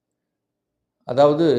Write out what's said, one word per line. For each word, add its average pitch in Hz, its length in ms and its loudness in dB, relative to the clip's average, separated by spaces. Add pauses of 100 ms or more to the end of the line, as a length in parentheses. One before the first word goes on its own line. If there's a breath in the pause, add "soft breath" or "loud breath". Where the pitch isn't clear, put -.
(1080)
அதாவது, 147 380 0 (120)